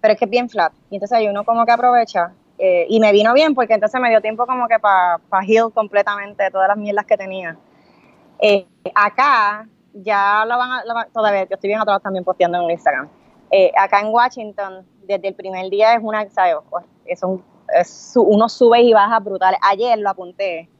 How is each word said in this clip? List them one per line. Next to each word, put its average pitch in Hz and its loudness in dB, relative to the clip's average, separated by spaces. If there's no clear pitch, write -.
pero 320 2
es 302 0
que 240 0
es 190 -10
bien 240 -2
flat, 180 -2
y 196 -12
entonces 202 -2
ahí 220 0
uno 202 -4
como 233 0
que 233 4
aprovecha, 233 0
eh, 180 2
y 220 2
me 214 4
vino 208 4
bien 302 0
porque 226 0
entonces 214 -2
me 247 0
dio 220 4
tiempo 220 -4
como 247 -4
que 226 2
pa, 185 2
pa 208 0
heal 220 2
completamente 202 -2
todas 190 0
las 208 0
mierdas 208 -4
que 214 0
tenía. 190 -10
Eh, 202 2
acá 214 0
ya 202 0
lo 240 -4
van 247 -4
a, 254 -8
lo 233 -8
van, 226 -8
todavía, 208 0
yo 190 -6
estoy 202 -10
bien 208 -2
atrás 208 -2
también 190 -8
posteando 175 -2
en 170 -4
Instagram. 151 -2
Eh, 190 4
acá 196 2
en 208 -6
Washington, 214 -4
desde 196 -6
el 190 -8
primer 190 -10
día 214 2
es 233 0
una, 214 -6
¿sabes? 180 0
Es 175 -8
un, 185 -4
es 175 2
su-, 240 4
unos 214 4
subes 240 4
y 233 6
bajas 214 2
brutales. 190 0
Ayer 220 0
lo 202 -2
apunté 180 -8